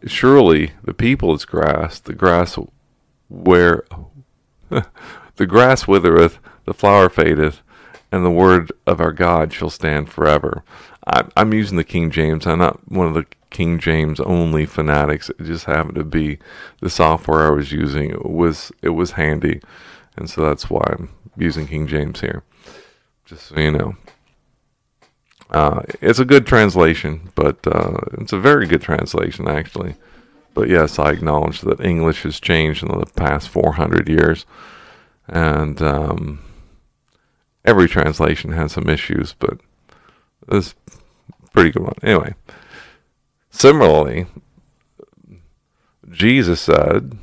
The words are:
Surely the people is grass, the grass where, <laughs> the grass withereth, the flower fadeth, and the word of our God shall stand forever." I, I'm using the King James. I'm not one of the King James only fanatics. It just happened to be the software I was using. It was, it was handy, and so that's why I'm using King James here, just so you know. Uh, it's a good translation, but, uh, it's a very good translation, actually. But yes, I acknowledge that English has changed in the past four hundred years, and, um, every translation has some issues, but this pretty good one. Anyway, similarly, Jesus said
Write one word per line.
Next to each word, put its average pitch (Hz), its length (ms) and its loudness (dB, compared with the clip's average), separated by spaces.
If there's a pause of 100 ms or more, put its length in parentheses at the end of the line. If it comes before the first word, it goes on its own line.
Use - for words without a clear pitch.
Surely 87 680 4 (100)
the - 100 -8
people 117 400 0
is 73 100 -4
grass, 78 560 -4
the - 140 -14
grass 87 420 2 (720)
where, 87 540 4 (840)
<laughs> - 0 -
the - 800 -8
grass 123 400 4
withereth, 85 500 4 (280)
the 85 100 -8
flower 101 340 4
fadeth, 76 540 0 (480)
and 92 120 -2
the 90 60 2
word 90 420 4 (140)
of 82 160 0
our 82 100 0
God 82 400 0
shall 80 200 -8
stand 73 380 -6
forever." 76 540 0 (440)
I, - 160 0 (140)
I'm 110 160 2
using 101 240 -2
the 82 60 -2
King 85 260 -2
James. 78 380 -2
I'm 82 100 -2
not - 340 -4
one 92 140 0
of 82 80 -2
the 78 140 -4 (240)
King 85 260 -2
James 78 420 -2
only 80 460 0
fanatics. 73 640 -2
It - 140 -12
just 82 220 -10
happened 80 300 -4
to 78 80 -6
be 78 360 -4 (400)
the 95 100 -6
software 80 560 0
I 78 60 2
was 73 200 -2
using. 73 380 -4
It - 160 -10
was, 82 460 -4 (100)
it - 80 -2
was 85 220 -4
handy, 76 500 -2 (560)
and - 100 -12
so - 140 -8
that's 76 260 -2
why - 200 -2
I'm - 220 -6 (280)
using 78 300 -4
King 76 180 -6
James 73 360 -6
here, - 200 -8 (840)
just - 240 -20
so 76 120 -6
you 76 120 2
know. 76 260 -4 (1500)
Uh, 76 320 0 (180)
it's 110 160 2
a 127 80 2
good 131 220 6
translation, 85 880 2
but, 73 320 -2
uh, - 300 -2 (160)
it's - 200 -10
a 98 60 -4
very 131 260 4
good 80 160 0
translation, 82 680 -4
actually. 80 480 -8 (600)
But - 140 -2
yes, 80 280 2
I 73 140 2
acknowledge 76 500 -2
that - 200 -4
English 82 420 -2
has 76 160 -8
changed 78 420 -2
in - 80 -8
the - 160 -4
past 73 420 -4
four - 260 -2
hundred 80 360 -2
years, 80 380 0 (800)
and, 76 560 -2
um, 76 560 -4 (1200)
every 98 240 6
translation 78 680 -2
has 80 180 -4
some - 180 -6
issues, - 480 -4
but - 220 -4 (880)
this 98 260 -2 (800)
pretty 85 200 4
good 85 120 -4
one. - 200 -8
Anyway, 85 320 0 (1120)
similarly, 85 800 4 (1800)
Jesus 90 480 2
said 101 640 0